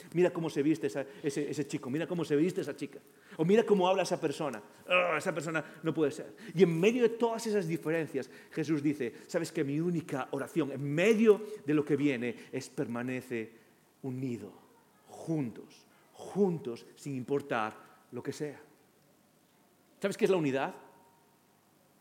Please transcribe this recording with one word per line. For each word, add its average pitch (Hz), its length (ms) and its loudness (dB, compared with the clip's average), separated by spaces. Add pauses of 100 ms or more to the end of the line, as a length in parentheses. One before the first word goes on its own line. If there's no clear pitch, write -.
(140)
mira 175 160 6
cómo 170 180 -2
se 147 140 0
viste 151 240 2
esa, 139 180 -4 (160)
ese, 147 300 -2
ese 147 160 -4
chico, 135 240 -6
mira 156 160 -2
cómo 170 180 -4
se 147 120 2
viste 180 240 2
esa 143 160 -6
chica, - 240 -12 (360)
o 156 80 0
mira 214 200 6
cómo 196 240 6
habla 190 160 4
esa 170 160 -2
persona. 139 420 -4 (240)
"Ah, 180 320 4
esa 170 160 -2
persona 160 300 -2 (180)
no 160 100 0
puede 147 200 2
ser". - 240 -12 (180)
Y 165 80 4
en 165 160 6
medio 233 240 4
de 226 60 8
todas 226 400 0
esas 208 180 2
diferencias, 160 640 -2 (220)
Jesús 151 280 0
dice, 139 320 0 (140)
"¿Sabes 165 240 -2
qué? 160 140 -2
Mi 143 160 -2
única 160 500 -2
oración 139 400 -2
en 139 240 -6
medio 208 480 6 (240)
de 147 80 2
lo 147 100 2
que 147 120 2
viene 123 400 0 (160)
es 131 180 -8
permanece 120 800 -6 (520)
unido, 127 500 -6 (560)
juntos, - 760 -6 (280)
juntos, 165 800 -2
sin 139 220 -8
importar 131 600 -2 (360)
lo 120 100 -10
que 139 100 -6
sea". 147 280 -10 (1400)
¿Sabes 196 160 -2
qué 220 100 2
es 185 40 4
la 190 60 4
unidad? 147 400 0 (1200)